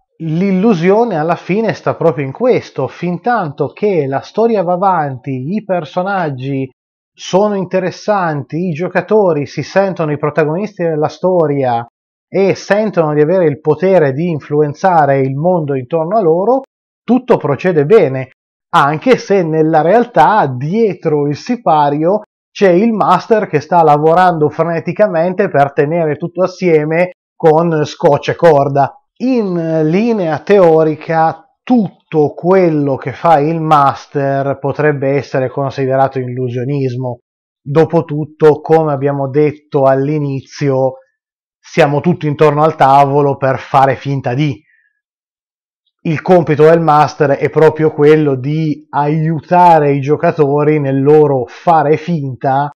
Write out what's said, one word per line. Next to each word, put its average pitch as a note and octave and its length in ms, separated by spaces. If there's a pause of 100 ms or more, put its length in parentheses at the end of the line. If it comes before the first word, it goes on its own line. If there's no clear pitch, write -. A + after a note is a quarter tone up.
(220)
L'illusione F#3+ 920
alla D#3+ 200
fine F#3+ 380
sta - 200
proprio D3+ 320
in C3+ 60
questo, E3 560
fin F3 340
tanto F3+ 460
che F3+ 400
la C3+ 140
storia A3 420
va F3 100
avanti, D3 800
i G#3+ 100
personaggi D#3 1040 (460)
sono G#3 400
interessanti, F3+ 1120
i F3+ 40
giocatori F3 760
si - 160
sentono F#3 500
i C#3+ 60
protagonisti D#3+ 640
della D#3 260
storia C#3+ 800 (420)
e F#3 280
sentono F#3+ 580
di D3+ 80
avere F3 240
il D3 140
potere D#3 520
di E3 200
influenzare D3 880
il C3+ 160
mondo D3+ 400
intorno D#3+ 420
a A3+ 40
loro, G3 400 (420)
tutto B3 340
procede D3+ 480
bene, C#3+ 460 (380)
anche D#3 480
se G3 260
nella D#3 380
realtà F#3+ 640
dietro D3+ 800
il D3 80
sipario D#3+ 840 (300)
c'è G3 200
il G3+ 200
master F#3 540
che D#3 140
sta E3+ 240
lavorando D#3+ 640
freneticamente F3 1000
per C#3 260
tenere D#3 420
tutto D3 260
assieme F3 680 (240)
con D#3+ 500
scotch C#3+ 440
e B2+ 60
corda. C#3 640 (200)
In F3 680
linea F#3 520
teorica D#3+ 1000 (200)
tutto D#3+ 720
quello D#3+ 640
che B2+ 160
fa D#3+ 260
il E3 200
master C#3 1000
potrebbe C#3 560
essere C3 340
considerato C3+ 720
illusionismo. B2+ 1000 (380)
Dopotutto, D3+ 1000
come D#3+ 320
abbiamo C#3 340
detto D3 580
all'inizio, C3+ 1120 (600)
siamo D3 400
tutti D#3 280
intorno D3 340
al D#3 140
tavolo C#3 600
per C3 200
fare C3+ 380
finta C3+ 400
di. C#3+ 260 (1400)
Il D#3 200
compito D#3 440
del E3 140
master D3+ 520
è C#3 180
proprio D#3 420
quello D3 440
di D3 560
aiutare D#3 1000
i C#3+ 60
giocatori D3 800
nel C3+ 220
loro C#3+ 460
fare D#3 500
finta C#3+ 720 (100)